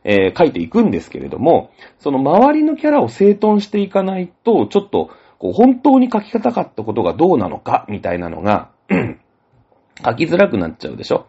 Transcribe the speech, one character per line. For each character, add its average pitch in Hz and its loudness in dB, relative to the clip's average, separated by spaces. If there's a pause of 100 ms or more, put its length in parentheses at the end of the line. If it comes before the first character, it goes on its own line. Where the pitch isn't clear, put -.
え 98 2
ー、 - -16
書 170 4
い 131 2
て 85 -6
い 82 -8
く 233 2
ん 180 0
で 87 -2
す - -16
け - -14
れ 67 -12
ど 76 -10
も、 127 2 (280)
そ 147 -6
の 135 0
周 226 4
り 302 0
の 311 0
キ 302 -2
ャ 302 2
ラ 285 2
を 117 -2
整 202 2
頓 208 2
し 202 -6
て 208 -4
い 196 -4
か 196 0
な 190 -6
い 175 -8 (120)
と、 202 2
ち - -2
ょ 190 0
っ 196 -8
と、 82 -2 (300)
こ - -4
う、 - -4
本 247 4
当 269 4
に 247 2
書 214 -2
き - -14
た 226 -4
か 240 -2
っ - -10
た 107 -10
こ 107 -6
と 110 -2
が 85 -2
ど 175 2
う 143 2
な 95 -2
の 73 -12
か、 - -4
み 101 -10
た 87 -6
い 87 -6
な 85 -10
の 82 -12
が、 101 -2 (180)
<clears throat> - -8
書 120 0
き 156 -4
づ 165 -2
ら 196 4
く 120 -4
な 85 -4
っ - -14
ち - -12
ゃ - -14
う - -16
で - -14
し - -6
ょ。 - -2